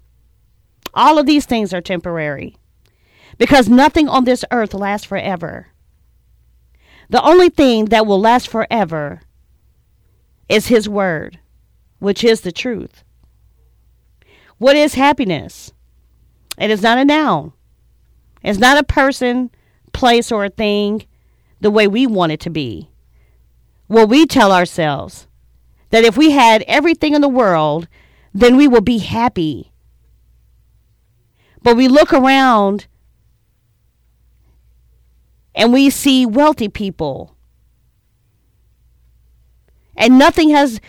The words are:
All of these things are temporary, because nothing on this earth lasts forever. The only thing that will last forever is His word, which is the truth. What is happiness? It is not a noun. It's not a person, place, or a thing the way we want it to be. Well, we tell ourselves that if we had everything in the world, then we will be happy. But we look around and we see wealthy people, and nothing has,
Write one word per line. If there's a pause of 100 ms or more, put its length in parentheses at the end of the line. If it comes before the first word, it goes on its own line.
(960)
All
of
these
things
are
temporary, (800)
because
nothing
on
this
earth
lasts
forever. (1400)
The
only
thing
that
will
last
forever (1300)
is
His
word, (600)
which
is
the
truth. (1500)
What
is
happiness? (840)
It
is
not
a
noun. (880)
It's
not
a
person, (400)
place,
or
a
thing (560)
the
way
we
want
it
to
be. (1000)
Well,
we
tell
ourselves (640)
that
if
we
had
everything
in
the
world, (460)
then
we
will
be
happy. (1900)
But
we
look
around (2750)
and
we
see
wealthy
people, (2500)
and
nothing
has,